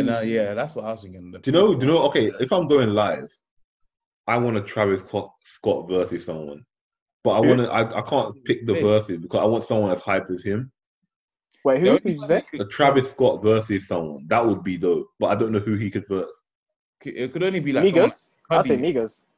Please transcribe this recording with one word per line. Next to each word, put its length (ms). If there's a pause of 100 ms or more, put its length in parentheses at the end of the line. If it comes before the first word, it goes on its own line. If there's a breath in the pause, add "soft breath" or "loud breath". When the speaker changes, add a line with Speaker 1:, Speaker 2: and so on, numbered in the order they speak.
Speaker 1:
who's 40
Speaker 2:
no, 160
yeah, 320
that's 220
what 100
I 60
was 120
thinking. 280
The 80
Speaker 3:
Do 100
you 80
know, 100
Speaker 2:
people. 120
Speaker 3:
do 60
you 80
know, 140
okay, 320
if 120
I'm 160
going 220
live, 420 (960)
I 100
want 200
a 40
Travis 400
Scott, 320 (100)
Scott 460
versus 360
someone. 380 (600)
But 160
I 20
Speaker 2:
Who? 60
Speaker 3:
wanna, 180
I, 320
I 40
can't 340 (100)
pick 200
the 80
Speaker 2:
Wait. 100
Speaker 3:
verses 360
because 200
I 60
want 180
someone 280
as 100
hype 300
as 120
him. 280 (960)
Speaker 1:
Wait, 140
who? 60
Speaker 2:
The 60
only 140
Speaker 1:
Who'd 160
you 60
say? 140
Speaker 2:
person 200
Speaker 3:
A 80
Travis 420
Scott 320
versus 440
someone. 420
That 160
would 180
be 140
dope. 300 (120)
But 80
I 80
don't 160
know 80
who 160
he 160
could 160
verse. 220 (760)
Speaker 2:
C-, 60
it 240
could 100
only 160
be, 140
like, 140
someone 220
Speaker 1:
Migos? 200 (220)
I'd 160
say 100
Speaker 2:
Cudi. 160
Speaker 1:
Migos. 300 (140)